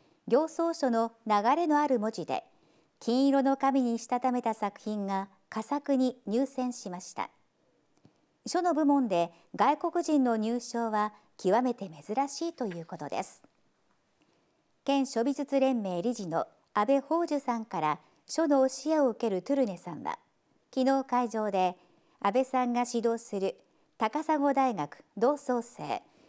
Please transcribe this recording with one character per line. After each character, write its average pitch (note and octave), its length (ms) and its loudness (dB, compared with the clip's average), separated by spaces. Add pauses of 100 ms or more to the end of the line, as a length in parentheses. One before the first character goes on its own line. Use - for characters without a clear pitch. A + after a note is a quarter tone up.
(280)
行 C4+ 180 4
草 E4 260 -2
書 D4 160 -2
の A3+ 220 0 (160)
流 G#3 160 4 (140)
れ F4 100 0
の D4 140 4
あ D4 80 2
る C4 100 2
文 G#3+ 140 -2
字 E3+ 140 -8
で、 - 180 -4 (560)
金 B3+ 260 2
色 C#4 160 4
の C4+ 140 4
紙 C4+ 260 2
に A#3 160 0
し - 80 -10
た B3 140 -2
た B3+ 100 2
め B3 100 0
た A3+ 140 -2
作 G3+ 260 -6
品 G#3+ 280 -6
が G3 200 -2 (200)
佳 A3 160 -6
作 C#4+ 320 0
に B3+ 200 2 (100)
入 A#3 200 0
選 B3+ 260 -4
し - 180 -10
ま F3+ 100 -10
し - 120 -16
た。 - 160 -8 (1200)
書 F4+ 160 0
の F4 100 4
部 D4+ 140 2
門 C#4 220 4
で E3+ 240 2 (240)
外 B3+ 220 4
国 E4+ 260 -2
人 D4+ 180 2
の A#3+ 140 2
入 A3 240 -2
賞 A#3 320 -4
は G#3 200 0 (240)
極 G3+ 260 2
め B3+ 120 0
て G3 140 -12
珍 G#3 400 -4
し E4 200 -6
い E4+ 40 -8
と B3+ 140 -6
い F3 140 -6
う D#3+ 60 -12
こ F3 120 -12
と D3+ 100 -10
で A2+ 160 -6
す。 - 180 -16 (1400)
県 C#4 200 2
書 A3+ 180 -2
美 C4+ 120 0
術 C#4 260 0
連 C4 220 2
盟 F3+ 180 -4
理 A#3 140 0
事 G#3+ 120 -8
の D#3+ 200 -2 (260)
安 G#3 140 2
倍 C#4 160 4
宝 E4 240 0
珠 D4 140 -2
さ A#3 180 -4
ん A3 80 -8
か F3+ 160 -6
ら B3+ 160 0 (280)
書 D#4+ 220 0
の C#4 180 6
教 C4 240 -4
え D#4 100 2
を C4+ 100 4
受 A3 100 -6
け A#3 80 0
る F#3 140 -2
ト C4+ 100 -2
ゥ C#4+ 40 2
ル C4+ 100 2
ネ F#3+ 100 -6
さ E3+ 180 -10
ん C3 80 -12
は、 D#2+ 160 -8 (560)
昨 C4 120 0
日 C4+ 180 2
会 B3 240 0
場 G#3+ 220 -2
で F#3 260 2 (440)
安 G3+ 120 0
倍 B3+ 140 4
さ B3+ 180 0
ん B3 80 -2
が A#3+ 180 2
指 A#3 160 0
導 A#3 160 0
す - 160 -6
る F#3+ 180 -2 (420)
高 A3+ 240 -2
砂 D#4 160 0
高 C#4 160 2
大 C4 200 2
学 D#3 300 -8 (140)
同 A#3 140 4
窓 B3+ 280 -2
生 D3 420 -8 (260)